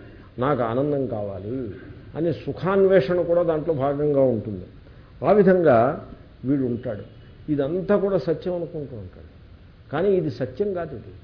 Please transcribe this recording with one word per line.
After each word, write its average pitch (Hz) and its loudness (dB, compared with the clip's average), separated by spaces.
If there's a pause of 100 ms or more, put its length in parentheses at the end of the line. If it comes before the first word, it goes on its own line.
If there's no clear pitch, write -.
(380)
"నాకు 127 0
ఆనందం 135 0
కావాలి" 104 -8 (460)
అనే 160 -2
సుఖాన్వేషణ 180 2
కూడా 170 2
దాంట్లో 165 0
భాగంగా 143 2
ఉంటుంది. 107 0 (640)
ఆ 170 6
విధంగా 170 4 (360)
వీడు 135 0
ఉంటాడు. 113 -6 (280)
ఇదంతా 156 0
కూడా 196 0
సత్యం 170 -2
అనుకుంటూ 151 -8
ఉంటాడు, 90 -16 (640)
కానీ 170 0
ఇది 170 2
సత్యం 196 -4
కాదు. 165 -6
ఇది - -16 (120)